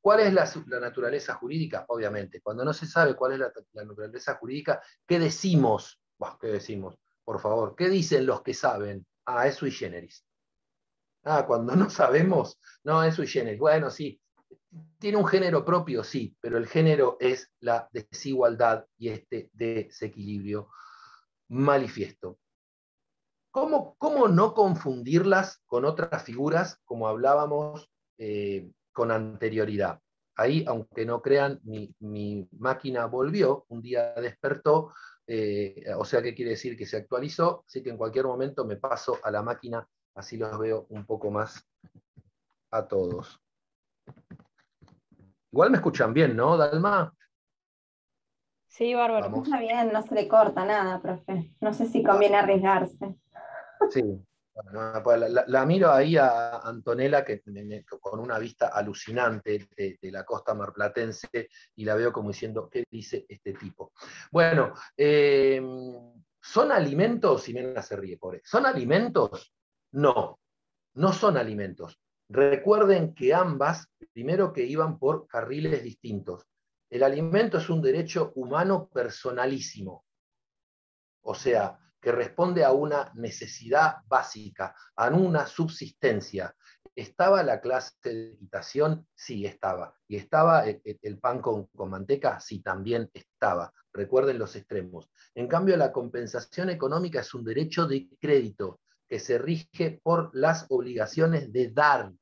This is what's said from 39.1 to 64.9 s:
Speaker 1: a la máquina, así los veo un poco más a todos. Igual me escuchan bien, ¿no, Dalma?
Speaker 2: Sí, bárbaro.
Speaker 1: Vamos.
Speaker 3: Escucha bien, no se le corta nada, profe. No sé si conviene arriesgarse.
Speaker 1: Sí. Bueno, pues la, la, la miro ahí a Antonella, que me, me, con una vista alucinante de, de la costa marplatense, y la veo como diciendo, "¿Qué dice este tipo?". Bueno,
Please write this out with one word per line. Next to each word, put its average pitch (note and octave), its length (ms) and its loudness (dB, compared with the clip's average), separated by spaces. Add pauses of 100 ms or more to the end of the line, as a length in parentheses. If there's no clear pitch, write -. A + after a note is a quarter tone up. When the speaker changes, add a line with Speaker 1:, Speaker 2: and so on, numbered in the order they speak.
Speaker 1:
a A2 80 -4
la G#2 100 -2
máquina, A#2 460 -8 (300)
así G2 200 -14
los A2 220 -6
veo A2 300 -4
un G#2 180 -14
poco G#2 240 -4
más G#2 340 -6 (1080)
a A2 160 -4
todos. F2+ 520 -6 (2000)
Igual E3 180 6
me B3 60 6
escuchan B2+ 360 2
bien, C3+ 220 4
¿no, C3+ 220 4
Dalma? D#3+ 580 2 (1500)
Speaker 2:
Sí, A#3+ 280 -2
bárbaro. A3+ 320 2
Speaker 1:
Vamos. C4 200 -4
Speaker 3:
Escucha C#4 140 0
bien, A3+ 320 0
no G#3+ 100 0
se - 100 -8
le G#3 140 0
corta G#3+ 380 6
nada, F#3+ 360 0
profe. F#3 600 -6
No G#3+ 120 0
sé A3+ 140 -2
si - 160 0
conviene G3+ 320 6
arriesgarse. F#3+ 800 2 (760)
Speaker 1:
Sí. C3 120 0 (520)
Bueno, A2 480 -8
pues A#2+ 180 6
la, A#2 80 2
la, B2 180 4
la C3 200 4
miro E3+ 260 6
ahí D3+ 240 6
a A#2 420 4
Antonella, A#2+ 640 0
que G#2+ 240 -6
me, G2+ 180 -12
me, G#2 200 -12
con G2+ 340 -12
una A#2 200 -6
vista A2+ 300 -2
alucinante G#2 1080 -4
de, G2 240 -8
de F#2+ 100 -12
la F#2+ 140 -10
costa A2+ 300 -4
marplatense, G#2 960 -6 (260)
y G#2+ 80 -12
la G#2+ 100 0
veo A#2+ 160 2
como G#2+ 200 -6
diciendo, A2 400 -8
"¿Qué A#2+ 200 -4
dice G#2+ 380 -10
este G2+ 240 -12
tipo?". - 400 -14 (400)
Bueno, E3 400 4 (240)